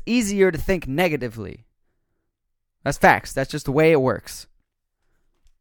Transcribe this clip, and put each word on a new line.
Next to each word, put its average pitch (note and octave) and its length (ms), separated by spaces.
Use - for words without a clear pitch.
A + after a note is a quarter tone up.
easier G3+ 460
to E3 60
think F3+ 300
negatively. B2+ 760
That's C#3 120
facts. B2+ 360
That's C3+ 180
just D3+ 140
the C#3 80
way D#3+ 180
it D3+ 80
works. - 480